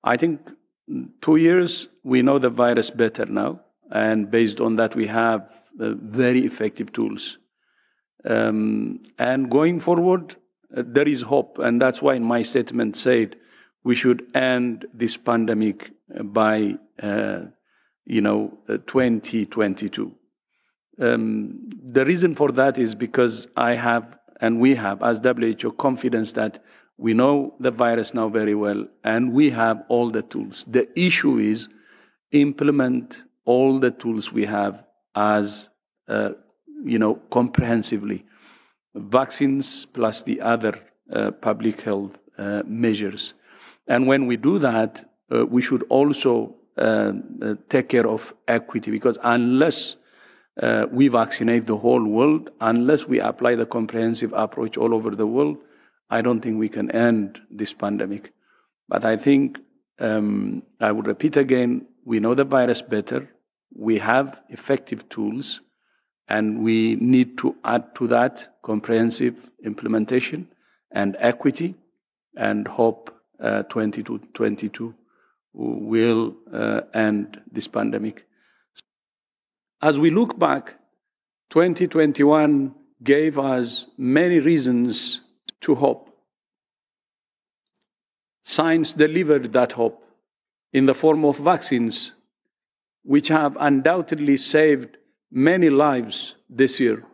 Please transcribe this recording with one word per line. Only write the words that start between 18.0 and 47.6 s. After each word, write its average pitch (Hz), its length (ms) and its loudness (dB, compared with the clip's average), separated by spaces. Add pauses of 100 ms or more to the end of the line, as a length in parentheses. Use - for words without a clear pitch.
you 110 160 0
know, 104 360 -2 (120)
uh, 107 160 -2
twenty 117 580 0
twenty-two. 104 680 -6 (840)
Um, 113 680 -2 (160)
the 127 220 2
reason 170 280 2
for 143 180 2
that 131 260 2
is 110 160 0
because 113 600 -2
I 120 180 2
have, 117 440 -2 (240)
and 113 200 0
we 131 160 6
have, 101 260 -6
as 113 160 0
W 117 300 0
H 113 160 -6
O, 113 80 -4
confidence 117 600 -2
that 110 300 -6 (340)
we 113 160 0
know 135 460 2
the 123 140 0
virus 117 420 0
now 113 140 -2
very 107 260 0
well, 104 320 -2 (160)
and 117 300 -2
we 139 180 4
have 113 380 -2
all 120 220 0
the 110 120 -2
tools. - 460 -10
The 120 280 2
issue 165 420 0
is 107 300 -2 (640)
implement 143 920 0 (200)
all 135 360 4
the 123 100 4
tools 113 420 -6
we 104 120 -2
have 101 400 -4 (320)
as, 104 520 0 (380)
uh, 107 240 -2 (540)
you 117 160 0
know, 110 160 2 (160)
comprehensively. 113 920 -2 (720)
Vaccines 135 920 -2
plus 110 360 -2
the 110 180 -6
other, 110 400 -2 (320)
uh, 107 200 -2
public 110 480 -2
health, 101 420 -6 (160)
uh, 101 260 -6
measures. 107 720 -4 (540)
And 127 180 2
when 135 200 2
we 120 100 0
do 156 240 0
that, 113 440 -2 (300)
uh, 117 120 2
we 123 160 0
should 123 260 -2
also, 131 640 2 (220)
uh, 110 360 0 (300)
uh, 107 120 -4 (140)